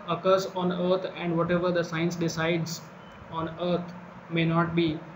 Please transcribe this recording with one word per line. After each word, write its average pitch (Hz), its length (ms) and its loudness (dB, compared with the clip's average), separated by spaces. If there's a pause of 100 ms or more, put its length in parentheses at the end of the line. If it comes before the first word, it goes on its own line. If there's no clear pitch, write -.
occurs 185 380 4 (100)
on 180 160 2
Earth 180 360 2 (100)
and 170 180 0
whatever 175 360 2
the 170 120 2
science 165 320 0
decides 165 640 0 (520)
on 160 180 -4 (100)
Earth 175 220 0 (480)
may 165 160 4
not 165 300 2
be 165 240 4 (160)